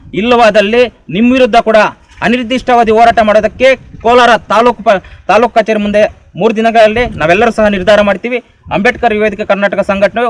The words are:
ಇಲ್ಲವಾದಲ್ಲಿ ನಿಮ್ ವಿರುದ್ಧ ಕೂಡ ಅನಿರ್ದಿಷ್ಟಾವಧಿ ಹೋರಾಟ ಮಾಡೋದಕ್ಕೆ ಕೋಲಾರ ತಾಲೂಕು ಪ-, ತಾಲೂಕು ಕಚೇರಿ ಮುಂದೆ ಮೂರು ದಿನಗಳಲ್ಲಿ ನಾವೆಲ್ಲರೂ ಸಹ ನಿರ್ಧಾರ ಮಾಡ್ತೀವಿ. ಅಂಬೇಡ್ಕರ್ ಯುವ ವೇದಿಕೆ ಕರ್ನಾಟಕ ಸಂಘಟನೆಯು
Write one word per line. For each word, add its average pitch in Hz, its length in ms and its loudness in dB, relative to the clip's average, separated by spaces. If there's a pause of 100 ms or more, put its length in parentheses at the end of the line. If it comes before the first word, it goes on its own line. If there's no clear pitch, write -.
(140)
ಇಲ್ಲವಾದಲ್ಲಿ 214 680 0 (340)
ನಿಮ್ 233 160 2
ವಿರುದ್ಧ 254 240 0
ಕೂಡ 220 220 2 (440)
ಅನಿರ್ದಿಷ್ಟಾವಧಿ 240 720 -2
ಹೋರಾಟ 233 280 2
ಮಾಡೋದಕ್ಕೆ 214 500 0 (320)
ಕೋಲಾರ 240 360 2
ತಾಲೂಕು 214 460 -2
ಪ-, 196 200 0 (240)
ತಾಲೂಕು 220 280 0
ಕಚೇರಿ 220 240 0
ಮುಂದೆ 208 240 0 (320)
ಮೂರು 202 200 -2
ದಿನಗಳಲ್ಲಿ 220 480 0 (160)
ನಾವೆಲ್ಲರೂ 185 320 0
ಸಹ 214 160 0
ನಿರ್ಧಾರ 202 340 0
ಮಾಡ್ತೀವಿ. 208 360 -4 (360)
ಅಂಬೇಡ್ಕರ್ 226 400 -2
ಯುವ 208 100 -2
ವೇದಿಕೆ 208 220 -4
ಕರ್ನಾಟಕ 202 340 -2
ಸಂಘಟನೆಯು 202 500 -2